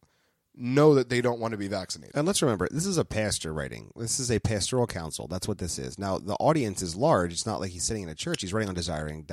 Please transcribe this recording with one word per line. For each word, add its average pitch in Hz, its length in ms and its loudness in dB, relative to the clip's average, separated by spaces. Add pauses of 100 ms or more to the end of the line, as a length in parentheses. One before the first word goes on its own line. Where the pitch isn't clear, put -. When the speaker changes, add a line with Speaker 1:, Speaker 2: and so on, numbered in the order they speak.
(560)
Speaker 1:
know 143 380 6
that 127 160 6
they 123 120 2
don't 120 180 2
want 113 140 -2
to 107 40 -6
be 98 100 -4
vaccinated. 92 480 -6
Speaker 2:
And 147 120 2
let's 196 160 2
remember, 101 260 4
this 160 160 -2
is 185 140 0
a 104 60 2
pastor 107 480 -2
writing. 58 420 -8
This 117 240 -4
is 123 100 -4
a 113 100 4
pastoral 113 460 0
council. 80 420 -8
That's 87 200 -6
what 104 100 -4
this 85 220 -6
is. 64 180 -8
Now, 95 220 -2
the 98 160 -4
audience 117 480 2
is 85 120 -4
large. 101 380 4
It's 85 140 -4
not 101 120 -4
like 92 120 -6
he's 87 140 -8
sitting 107 180 -4
in 82 60 -10
a 78 60 -10
church. - 260 -6
He's 92 120 -6
writing 107 160 -2
on 92 60 -6
Desiring, 78 580 -6